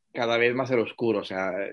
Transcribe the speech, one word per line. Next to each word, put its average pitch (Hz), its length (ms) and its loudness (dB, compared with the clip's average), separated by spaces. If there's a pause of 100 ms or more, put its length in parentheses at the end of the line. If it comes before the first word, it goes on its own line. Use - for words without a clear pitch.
(120)
cada 117 260 0
vez 120 180 4
más 127 160 -2
el 123 80 4
oscuro. 107 400 0
O 92 40 -4
sea, 95 280 -4 (220)